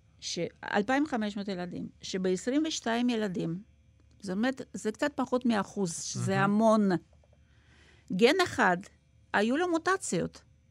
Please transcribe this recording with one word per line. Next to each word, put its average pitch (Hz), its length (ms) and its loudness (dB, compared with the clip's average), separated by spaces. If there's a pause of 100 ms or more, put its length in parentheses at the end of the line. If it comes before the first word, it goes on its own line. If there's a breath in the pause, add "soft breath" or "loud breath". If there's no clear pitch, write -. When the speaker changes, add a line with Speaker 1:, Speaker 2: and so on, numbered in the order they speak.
(200)
Speaker 1:
שאלפיים 208 880 -2
חמש 214 300 -4
מאות 202 100 -8
ילדים, 180 400 -8 (140)
שבעשרים 190 680 0
ושתיים 240 420 -2
ילדים, 196 520 -2 (600)
זאת 185 140 -6
אומרת, 254 260 -2 (120)
זה 214 180 -6
קצת 294 240 -2
פחות 247 300 -2
מאחוז, 202 580 -2
שזה 180 320 -2
Speaker 2:
מהמם. 196 80 4 (100)
Speaker 1:
המון. 214 360 6 (1200 soft breath)
גן 233 300 6
אחד, 196 340 2 (560)
היו 220 240 2
לו 359 140 0
מוטציות. 330 720 -2 (300)